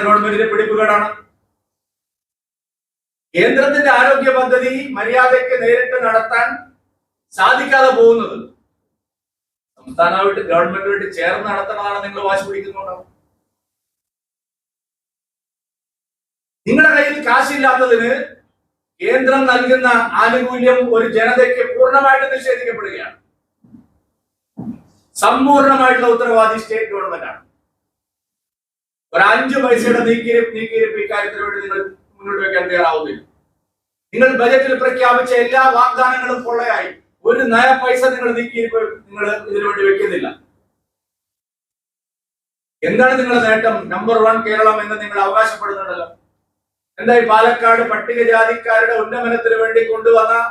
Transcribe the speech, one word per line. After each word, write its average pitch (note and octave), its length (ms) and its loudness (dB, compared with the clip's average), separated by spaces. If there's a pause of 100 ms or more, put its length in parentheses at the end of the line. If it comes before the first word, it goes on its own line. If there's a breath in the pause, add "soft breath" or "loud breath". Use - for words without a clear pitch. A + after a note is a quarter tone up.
ഗവൺമെന്റിന്റെ G#3 440 0
പിടിപ്പുകേടാണ്. G#3 600 0 (2250)
കേന്ദ്രത്തിന്റെ C4+ 560 2
ആരോഗ്യ C4+ 400 2
പദ്ധതി B3+ 560 -2
മര്യാദയ്ക്ക് B3+ 720 0
നേരിട്ട് B3 420 0
നടത്താൻ - 440 0 (840)
സാധിക്കാതെ C4 640 2
പോകുന്നത് A3+ 560 2 (1300)
സംസ്ഥാനമായിട്ട് F#3+ 640 -2
ഗവൺമെന്റുമായിട്ട് F#3+ 760 -2
ചേർന്ന് G3+ 340 -4
നടത്തണമെന്നാണ് G#3 540 -6
നിങ്ങൾ G3+ 180 -12
വാശി G3 260 -2
പിടിക്കുന്നുണ്ടാവും. G3 600 -12 (3500)
നിങ്ങളുടെ - 280 6
കയ്യിൽ D4 320 -2
കാശില്ലാത്തതിന് B3+ 840 2 (880)
കേന്ദ്രം C4 440 2
നൽകുന്ന B3+ 420 2 (340)
ആനുകൂല്യം B3 760 0
ഒരു A3+ 160 2
ജനതയ്ക്ക് B3 680 0
പൂർണ്ണമായിട്ട് C4+ 540 2
നിഷേധിക്കപ്പെടുകയാണ്. B3 840 -6 (2000)
സമ്പൂർണ്ണമായിട്ടുള്ള C4 920 2
ഉത്തരവാദി A#3 520 2
സ്റ്റേറ്റ് A3 320 -8
ഗവൺമെന്റ് G3+ 340 -8
ആണ്. - 160 -16 (1700)
ഒരു G3 100 2
അഞ്ച് B3+ 360 2
പൈസയുടെ A#3 400 2
നീക്കിയിരിപ്പ്, A#3 560 0
നീക്കിയിരിപ്പ് A3 440 -2
ഇക്കാര്യത്തിന് G4+ 420 -6
വേണ്ടി G4+ 200 -8
നിങ്ങൾ - 180 -6 (100)
മുന്നോട്ട് - 540 -10
വെക്കാൻ F#3 260 -2
തയ്യാറാവുന്നില്ല. E3 520 -2 (920)
നിങ്ങൾ B3+ 160 4 (120)
ബജറ്റിൽ C4 380 2
പ്രഖ്യാപിച്ച B3+ 540 0
എല്ലാ B3 360 2
വാഗ്ദാനങ്ങളും B3+ 760 0
പൊള്ളയായി. A#3 480 -4 (340)
ഒരു A#3 140 2
നയ A#3+ 280 2 (160)
പൈസ B3+ 220 0
നിങ്ങൾ B3 260 -2
നീക്കിയിരിപ്പ് A3+ 480 -4 (280)
നിങ്ങൾ G3+ 180 -8 (240)
ഇതിനു - 180 -4
വേണ്ടി G3+ 160 -4
വെക്കുന്നില്ല. - 440 0 (2500)
എന്താണ് B3+ 360 2
നിങ്ങളുടെ A#3+ 300 0
നേട്ടം? A3 400 0
നമ്പർ A3 340 0
വൺ A3 220 4
കേരളം G#3+ 360 0
എന്ന് G#3+ 200 -8
നിങ്ങൾ G#3 180 -8
അവകാശപ്പെടുന്നുണ്ടല്ലോ. G3 880 -4 (920)
എന്തായി A#3 260 4
പാലക്കാട് A3+ 560 4
പട്ടികജാതിക്കാരുടെ A3+ 1200 0
ഉന്നമനത്തിന് A#3 540 -2
വേണ്ടി A3+ 300 2
കൊണ്ടുവന്ന A3+ 480 2 (180)